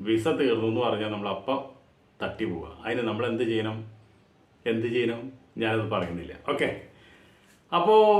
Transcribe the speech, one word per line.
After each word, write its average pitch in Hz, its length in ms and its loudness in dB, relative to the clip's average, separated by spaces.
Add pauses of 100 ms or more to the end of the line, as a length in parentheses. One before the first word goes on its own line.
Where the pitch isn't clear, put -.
വിസ 110 260 2
തീർന്നു 120 400 2
എന്ന് 117 140 0
പറഞ്ഞാൽ 107 280 0
നമ്മളപ്പം 104 540 -4 (560)
തട്ടി - 260 -4
പോവുക. 85 360 -8
അതിന് 120 200 -4
നമ്മൾ 110 260 -2
എന്ത് 113 160 -2
ചെയ്യണം, 110 420 -2 (800)
എന്ത് 113 220 0
ചെയ്യണം, 117 440 -2 (260)
ഞാനത് 110 320 0
പറയുന്നില്ല. 87 440 -4 (160)
ഓക്കെ, 143 320 -2 (880)
അപ്പോ 220 240 6 (240)